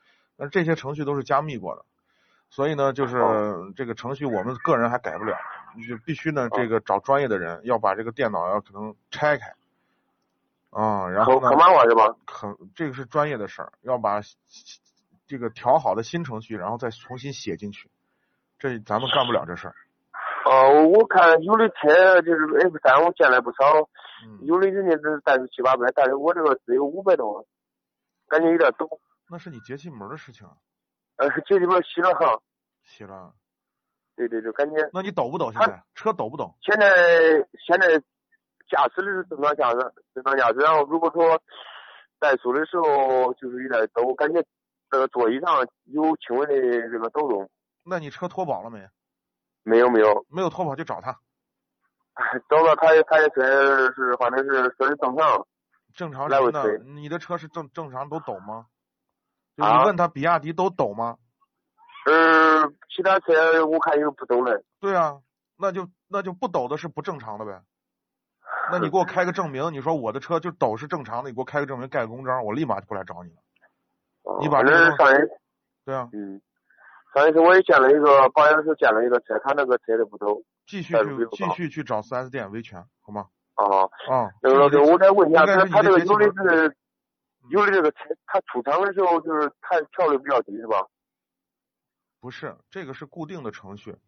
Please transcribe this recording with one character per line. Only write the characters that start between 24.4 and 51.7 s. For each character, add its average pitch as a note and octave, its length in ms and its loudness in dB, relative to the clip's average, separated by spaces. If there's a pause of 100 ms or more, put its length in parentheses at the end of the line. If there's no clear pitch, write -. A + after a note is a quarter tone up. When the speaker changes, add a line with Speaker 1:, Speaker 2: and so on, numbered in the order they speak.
Speaker 2:
有 E3+ 140 2
的 G3 100 2
人 F#3+ 180 -2
家 E3+ 40 4
是 D3+ 300 -2
怠 C#3+ 160 2
速 C3 100 -6
七 - 120 -10
八 B2+ 160 2
百， B2 160 0
但 C#3+ 140 2
是 C3 80 0
我 D3 180 0
这 F3 80 -6
个 D3+ 140 2 (100)
只 A#2+ 120 0
有 C#3 80 0
五 D#3+ 180 -6
百 F#3+ 140 2
多， A2 280 -6 (840)
感 D#3 120 0
觉 E3 120 2
有 E3+ 40 2
点 E3 220 2
抖。 D#3+ 100 -6 (400)
Speaker 1:
那 E3+ 100 -18
是 F3 120 -20
你 C3 80 -16
节 A#2+ 180 -16
气 E3 140 -18
门 G#2 180 -16
的 C#3 80 -16
事 D3+ 140 -20
情 G#2+ 160 -20
啊。 E2 60 -20 (640)
Speaker 2:
呃， C#3 120 0 (120)
节 G3 180 2
气 F3 80 0
门 F3+ 160 2
吸 - 180 -10
了 F3+ 140 2
哈。 C3 260 0 (440)
Speaker 1:
吸 - 180 -20
了。 F#2+ 300 -20 (840)
Speaker 2:
对， A#2+ 140 -6
对， A2+ 120 -8
对， A2 120 -8
感 D3 180 -4
觉。 D#3 220 -4
Speaker 1:
那 F#3 100 -8
你 F#3+ 80 -10
抖 C#3+ 200 -4
不 D#3 60 -8
抖 C#3+ 140 -6
现 B2+ 100 -6
在？ A3 60 2
Speaker 2:
它 F#2 180 -8 (120)
Speaker 1:
车 A3 160 -4
抖 A#2+ 160 -10
不 C3+ 80 -14
抖？ G2+ 240 -10
Speaker 2:
现 G#3 180 -2
在， G3+ 140 6 (720)
现 F3+ 140 2
在 E3+ 180 4 (720)
驾 C#3 240 0
驶 F#3 80 -6
的 G3 60 -8
是 F#3 200 -6
正 D3+ 140 -10
常 D3 140 0
驾 B2+ 140 0
驶， A#2 80 0 (360)
正 C3 80 -12
常 C3+ 140 -2
驾 B2+ 160 2
驶。 A#2+ 60 -6
然 D3+ 140 4
后 D3+ 120 2
如 D#3 160 -4
果 E3 100 -2
说 E3 320 2 (800)
怠 C#3+ 180 2
速 B2 140 -4
的 D3 140 -2
时 - 100 -8
候 C3+ 580 0
就 B2+ 160 -14
是 B2+ 140 -10
有 C3 40 -10
点 A2 240 0
抖， B2 220 -2
感 D3+ 180 -2
觉 E3 120 0 (480)
这 C3+ 80 2
个 C3 80 0
座 A#2+ 200 0
椅 B2+ 120 -2
上 D3+ 260 0 (200)
有 D#3 320 -2
轻 - 180 -6
微 C#3+ 100 -2
的 B2 420 -2
这 A2+ 120 -8
个 A2+ 100 -8
抖 D3 180 -4
动。 G2 220 -6 (320)
Speaker 1:
那 F3+ 160 -8
你 D3+ 120 -14
车 - 180 -12
脱 F#3 180 -8
保 A2 160 -8
了 A2+ 80 -16
没？ G#2 160 -20 (800)
Speaker 2:
没 A2+ 100 4
有， B2 120 6
没 A#2 80 2
有。 G#2+ 300 4
Speaker 1:
没 D#3+ 120 -8
有 F#3 80 -2
脱 F3+ 160 -6
保 C#3 120 -8
就 D#3+ 80 -12
找 G2+ 160 -12
他。 A#2 180 -14 (960)